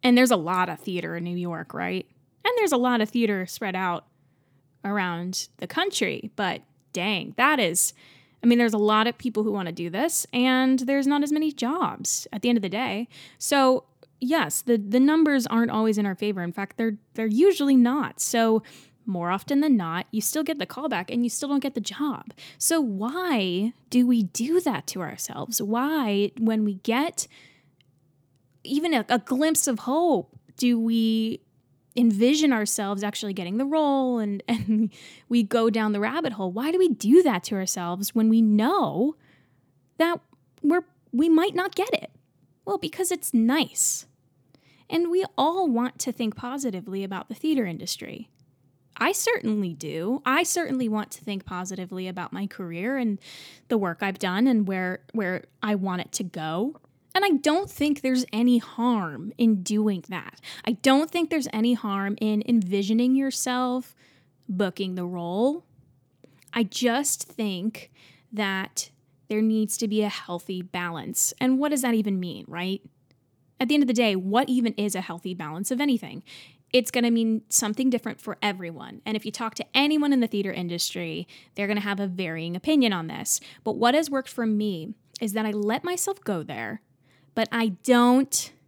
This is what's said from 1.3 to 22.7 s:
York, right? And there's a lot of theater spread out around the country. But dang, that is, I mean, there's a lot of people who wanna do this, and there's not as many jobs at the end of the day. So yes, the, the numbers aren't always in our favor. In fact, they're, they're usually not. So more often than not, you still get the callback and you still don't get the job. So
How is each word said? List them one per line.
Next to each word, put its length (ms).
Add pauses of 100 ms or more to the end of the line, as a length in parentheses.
York, 380
right? 340 (360)
And 140
there's 140
a 60
lot 240
of 80
theater 360
spread 300
out 320 (760)
around 720
the 100
country. 680
But 280 (300)
dang, 440
that 220
is, 340 (500)
I 40
mean, 100
there's 160
a 60
lot 260
of 120
people 260
who 80
wanna 200
do 180
this, 440
and 460
there's 260
not 160
as 100
many 200
jobs 840
at 80
the 80
end 80
of 60
the 60
day. 400 (280)
So 480 (340)
yes, 420
the, 160
the 220
numbers 480
aren't 240
always 260
in 80
our 100
favor. 260
In 100
fact, 260
they're, 200 (160)
they're 140
usually 480
not. 440
So 440 (420)
more 260
often 300
than 140
not, 360
you 100
still 220
get 160
the 80
callback 420
and 140
you 60
still 200
don't 100
get 140
the 80
job. 520 (240)
So 220